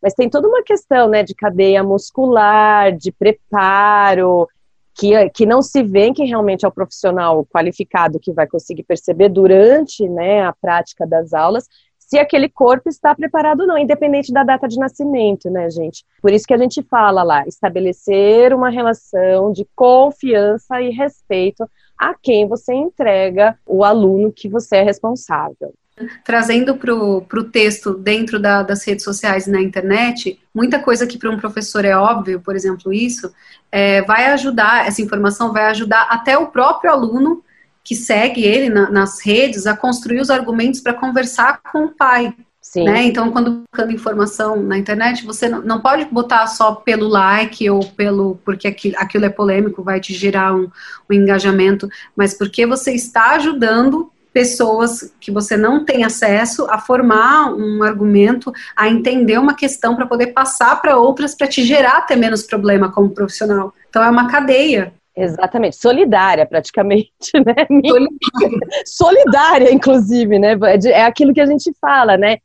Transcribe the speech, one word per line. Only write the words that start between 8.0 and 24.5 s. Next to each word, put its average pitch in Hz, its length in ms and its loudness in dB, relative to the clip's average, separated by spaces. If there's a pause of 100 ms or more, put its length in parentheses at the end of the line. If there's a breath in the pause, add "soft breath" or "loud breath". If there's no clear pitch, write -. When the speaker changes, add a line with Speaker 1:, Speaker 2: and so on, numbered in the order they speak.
Speaker 1:
que 180 140 -8
vai 156 140 0
conseguir 165 360 -8
perceber 175 460 0
durante, 196 800 4
né, 180 360 -2
a 175 80 -4
prática 170 540 -4
das 165 260 -2
aulas, 175 340 -2 (420)
se 277 100 0
aquele 294 300 2
corpo 254 400 0
está 294 260 0
preparado 302 460 -2
ou 392 60 -2
não, 359 100 0
independente 285 560 -2
da 269 100 0
data 262 240 -2
de 226 120 -6
nascimento, 262 720 -4
né, 180 180 -4
gente? 165 380 -10 (160)
Por 202 100 2
isso 214 140 0
que 269 80 2
a 240 40 2
gente 247 240 -2
fala 208 400 2
lá, 147 240 0
estabelecer 196 1080 2
uma 254 160 0
relação 208 840 -2
de 196 140 -8 (100)
confiança 247 1040 2
e 247 80 -4
respeito 226 800 -4 (300)
a 320 160 -4
quem 208 340 0
você 220 240 -6
entrega 214 960 0
o 196 180 0
aluno 208 480 2
que - 160 -14
você 220 280 -4